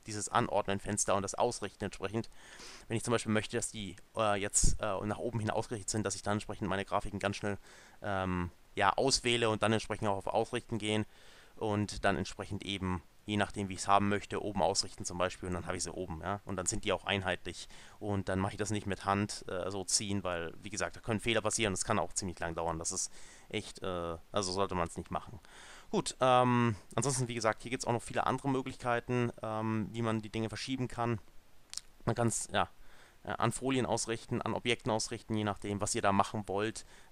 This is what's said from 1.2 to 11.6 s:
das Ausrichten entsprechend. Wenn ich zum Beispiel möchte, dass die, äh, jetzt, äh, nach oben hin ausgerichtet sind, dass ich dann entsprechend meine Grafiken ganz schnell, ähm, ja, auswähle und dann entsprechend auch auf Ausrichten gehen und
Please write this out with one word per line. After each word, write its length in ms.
das 120
Ausrichten 500
entsprechend. 460
Wenn 80
ich 80
zum 80
Beispiel 200
möchte, 240
dass 140
die, 260
äh, 240
jetzt, 400
äh, 240
nach 140
oben 220
hin 100
ausgerichtet 400
sind, 160
dass 80
ich 80
dann 120
entsprechend 340
meine 160
Grafiken 340
ganz 180
schnell, 220
ähm, 480
ja, 220
auswähle 540
und 120
dann 100
entsprechend 360
auch 80
auf 120
Ausrichten 500
gehen 280
und 480